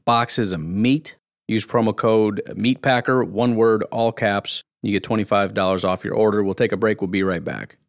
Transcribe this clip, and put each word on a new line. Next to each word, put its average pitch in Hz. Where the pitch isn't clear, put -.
boxes 117
of 90
meat. 110
Use 110
promo 110
code 110
meatpacker, 127
one 117
word, 110
all 113
caps. 101
You 107
get 101
twenty-five 104
dollars 95
off 92
your 101
order. 107
We'll 98
take 113
a -
break. 107
We'll 98
be 95
right 90
back. 64